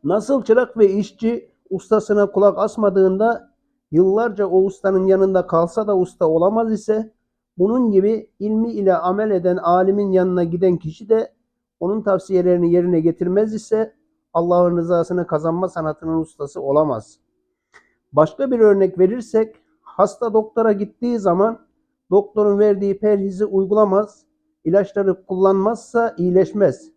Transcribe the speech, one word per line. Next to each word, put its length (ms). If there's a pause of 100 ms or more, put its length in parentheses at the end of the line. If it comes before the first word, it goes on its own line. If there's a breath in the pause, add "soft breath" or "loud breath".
Nasıl 380
çırak 360
ve 120
işçi 600 (200)
ustasına 600
kulak 280
asmadığında 920 (380)
yıllarca 560
o 180
ustanın 420
yanında 400
kalsa 400
da 100
usta 300
olamaz 460
ise, 400 (460)
bunun 320
gibi 480
ilmi 340
ile 240
amel 340
eden 260
alimin 560
yanına 320
giden 320
kişi 320
de 240 (480)
onun 220
tavsiyelerini 680
yerine 280
getirmez 540
ise 400 (400)
Allah'ın 420
rızasını 500
kazanma 420
sanatının 520
ustası 400
olamaz. 580 (960 soft breath)
Başka 380
bir 80
örnek 400
verirsek, 580 (260)
hasta 520
doktora 380
gittiği 460
zaman 400 (520)
doktorun 480
verdiği 400
perhizi 460
uygulamaz, 800 (400)
ilaçları 640
kullanmazsa 920
iyileşmez. 800